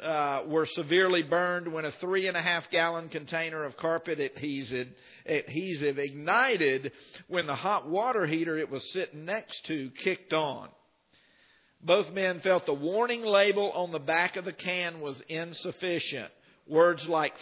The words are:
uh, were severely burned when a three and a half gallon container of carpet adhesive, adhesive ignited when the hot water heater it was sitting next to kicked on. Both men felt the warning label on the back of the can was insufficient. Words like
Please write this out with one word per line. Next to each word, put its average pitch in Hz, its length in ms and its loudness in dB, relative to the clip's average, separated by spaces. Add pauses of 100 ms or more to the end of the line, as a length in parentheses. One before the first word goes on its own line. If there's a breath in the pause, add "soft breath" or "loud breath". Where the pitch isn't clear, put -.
uh, 143 440 0
were 156 180 2
severely 175 560 4
burned 175 500 0
when 160 140 -4
a 147 60 -4
three 190 360 -2
and 180 80 -2
a 165 60 0
half 170 300 0
gallon 165 380 0
container 160 540 -6
of 135 140 -8
carpet 165 420 0
adhesive, 131 680 -4 (400 loud breath)
adhesive 147 720 -2
ignited 151 960 2 (340 loud breath)
when 175 180 -2
the 143 80 -2
hot 170 340 0
water 208 380 0
heater 160 320 -2
it 151 140 -4
was - 200 -8
sitting 160 340 -6
next 208 400 -8
to 135 260 -4 (120)
kicked 185 300 -2
on. 135 360 -2 (1120 soft breath)
Both 170 320 4
men 185 280 0
felt 180 260 4
the 156 80 0
warning 220 500 0
label 202 500 4
on 175 180 -2
the 156 80 -4
back 160 360 2
of 185 100 -6
the 180 80 -6
can 175 460 -4
was 143 300 -8
insufficient. 165 1000 -4 (340 soft breath)
Words 160 420 6
like 156 340 2